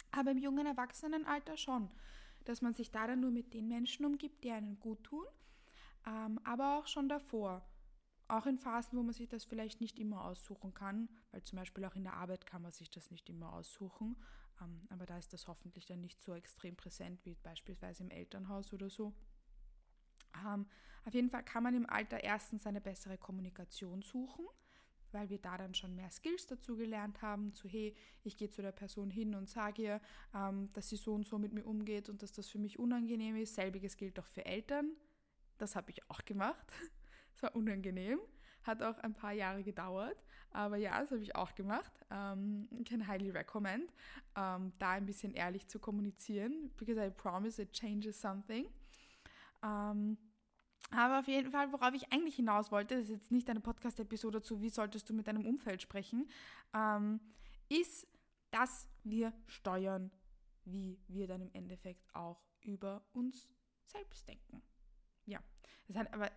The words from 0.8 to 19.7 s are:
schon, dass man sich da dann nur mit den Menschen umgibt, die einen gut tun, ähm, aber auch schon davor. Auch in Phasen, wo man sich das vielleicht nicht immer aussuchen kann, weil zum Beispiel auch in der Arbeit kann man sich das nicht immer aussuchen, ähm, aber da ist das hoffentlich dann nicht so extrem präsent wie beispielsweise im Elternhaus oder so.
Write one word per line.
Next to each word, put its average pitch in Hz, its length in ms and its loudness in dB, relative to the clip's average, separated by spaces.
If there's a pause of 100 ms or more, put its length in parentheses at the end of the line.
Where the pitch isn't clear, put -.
schon, 233 320 2 (560)
dass 233 160 0
man 233 140 4
sich - 160 -4
da 220 160 2
dann 254 120 4
nur 254 120 6
mit 240 220 0
den 220 140 -2
Menschen 247 380 2
umgibt, 285 380 0
die 240 80 0
einen 208 280 -2
gut 220 240 -4
tun, 311 220 -6 (800)
ähm, 220 380 -2
aber 277 340 4
auch 302 100 0
schon 277 220 2
davor. 214 580 0 (600)
Auch 220 180 4
in 262 140 6
Phasen, 240 380 0
wo 240 60 4
man 233 100 2
sich 233 160 -6
das 226 160 -6
vielleicht 220 360 -4
nicht 226 180 -4
immer 208 240 0
aussuchen 190 500 -6
kann, 208 360 -2 (220)
weil 185 120 -8
zum - 140 -6
Beispiel 185 280 -6
auch 185 100 -6
in 190 80 -2
der 185 100 -4
Arbeit 180 320 -4
kann 180 160 -8
man 170 120 -8
sich - 180 -12
das - 180 -14
nicht 170 180 -14
immer 165 260 -8
aussuchen, 190 640 -4 (440)
ähm, 170 280 -10
aber 180 180 -8
da 175 100 -8
ist - 160 -8
das - 140 -8
hoffentlich 175 400 -14
dann 180 140 -6
nicht 175 200 -10
so 180 140 -6
extrem 175 400 -10
präsent 175 500 -8
wie 175 100 -8
beispielsweise 180 680 -10
im 180 80 -8
Elternhaus 190 600 -6
oder 196 180 -6
so. 208 260 -4 (1300)